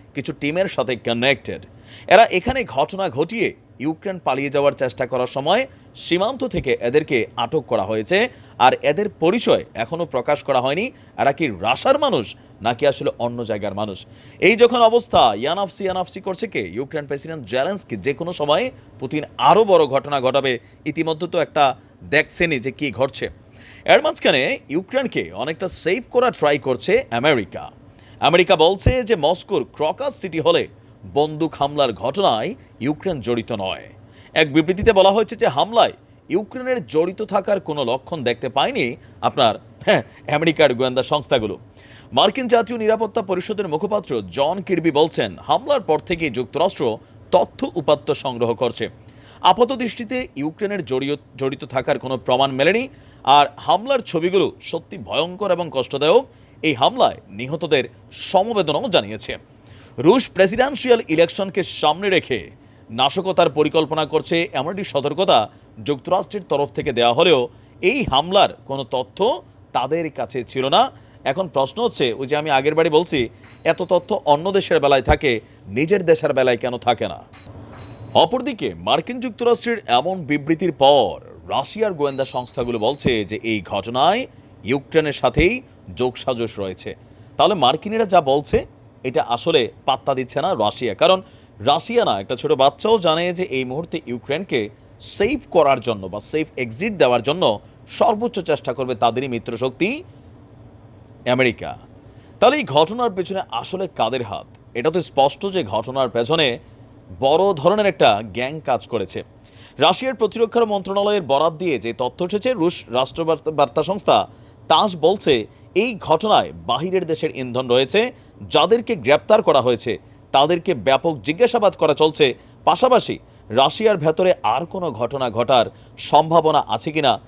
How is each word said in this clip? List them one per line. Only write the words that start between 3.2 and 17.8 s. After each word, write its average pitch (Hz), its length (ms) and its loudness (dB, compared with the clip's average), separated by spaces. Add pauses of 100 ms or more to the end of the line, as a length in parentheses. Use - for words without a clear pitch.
ইউক্রেন 160 400 -6
পালিয়ে 139 300 -2
যাওয়ার 143 220 2
চেষ্টা 127 360 -4
করার 123 200 -2
সময় 185 400 0 (280)
সীমান্ত 214 480 -2
থেকে 156 380 -2
এদেরকে 127 540 0
আটক 120 320 -2
করা 107 160 0
হয়েছে। 110 460 0 (280)
আর 127 140 6 (100)
এদের 160 280 0
পরিচয় 170 640 0
এখনও 160 320 -6
প্রকাশ 139 380 -4
করা 131 180 0
হয়নি, 156 300 -4 (260)
এরা 131 140 2
কি 151 160 -4
রাশিয়ার 123 520 -2
মানুষ 190 360 -2 (260)
নাকি 120 260 0
আসলে 139 320 -2
অন্য 120 260 -6
জায়গার 104 300 -6
মানুষ। 104 300 -8 (340)
এই 208 160 4
যখন 233 260 4
অবস্থা, 220 520 4
ইয়ানাফসি, 170 500 -4
ইয়ানাফসি 185 380 -6
করছে 190 260 -6
কে? 120 260 -6
ইউক্রেন 139 320 -6
প্রেসিডেন্ট 147 400 -10
জেলেনস্কি 131 500 -4